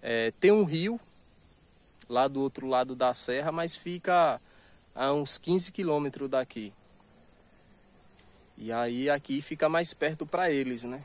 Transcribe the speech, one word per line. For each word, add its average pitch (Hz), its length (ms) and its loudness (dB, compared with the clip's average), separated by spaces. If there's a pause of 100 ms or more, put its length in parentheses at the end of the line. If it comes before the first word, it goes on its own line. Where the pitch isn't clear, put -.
É, 117 380 -2
tem 180 100 6
um 208 140 6
rio 175 360 -2 (1080)
lá 123 180 2
do 139 140 -2
outro 135 260 -4
lado 127 300 0
da 127 180 2
serra, 147 380 -2
mas 170 240 -2
fica 175 640 0 (540)
a 135 180 0
uns 143 260 2
quinze 175 320 0
quilômetros 147 580 -4
daqui. 123 440 -4 (1800)
E 110 160 -10
aí 120 360 -2
aqui 143 320 -2
fica 156 280 0
mais 165 260 4
perto 156 320 -2
pra 175 240 0
eles, 127 320 -2
né? 127 220 -10